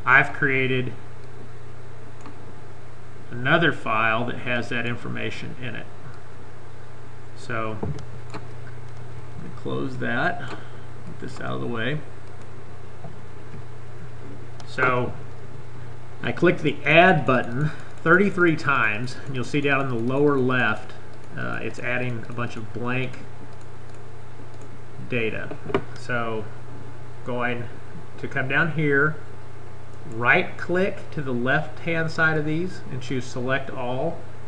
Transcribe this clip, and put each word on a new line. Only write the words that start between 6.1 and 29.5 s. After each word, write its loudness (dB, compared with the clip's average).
So -2
let -4
me -2
close -2
that, 0
get -4
this -4
out -2
of -2
the -2
way. -2
So 2
I 0
clicked 4
the 2
Add 8
button 2
thirty-three 6
times, 0
and -2
you'll 0
see 0
down 4
in 0
the 0
lower 6
left, 2
uh, -2
it's -2
adding -2
a -4
bunch -2
of -4
blank -2
data. 0
So 0
going 0
to -2
come 0
down 4
here, 4